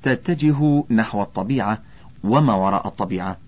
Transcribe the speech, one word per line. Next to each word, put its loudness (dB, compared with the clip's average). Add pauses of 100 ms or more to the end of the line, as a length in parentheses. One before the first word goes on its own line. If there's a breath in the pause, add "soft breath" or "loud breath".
تتجه 2
نحو 0
الطبيعة -4 (420 loud breath)
وما 4
وراء 0
الطبيعة -6 (100)